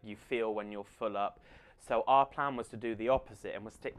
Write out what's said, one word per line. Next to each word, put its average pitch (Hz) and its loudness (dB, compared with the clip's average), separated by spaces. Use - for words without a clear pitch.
you 104 -12
feel 113 -2
when 104 -6
you're 101 -8
full 104 -4
up. 101 -2
So 117 2
our 135 8
plan 139 -2
was 117 -4
to 117 -12
do 113 -4
the 110 0
opposite 120 0
and 104 -10
was 110 -16
to 135 -8